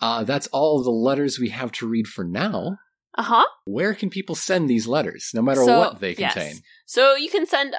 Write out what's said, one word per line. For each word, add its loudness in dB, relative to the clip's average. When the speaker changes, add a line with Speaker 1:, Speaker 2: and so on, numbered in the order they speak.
Speaker 1:
uh, -2
that's -2
all 2
the 0
letters 0
we -2
have -8
to -8
read 0
for -8
now. -4
Speaker 2:
Uh-huh. 2
Speaker 1:
Where -2
can -6
people -6
send 0
these 2
letters, -4
no 0
matter 4
Speaker 2:
So, 8
Speaker 1:
what 2
they -4
Speaker 2:
yes. -2
Speaker 1:
contain? -6
Speaker 2:
So 4
you -6
can 0
send -2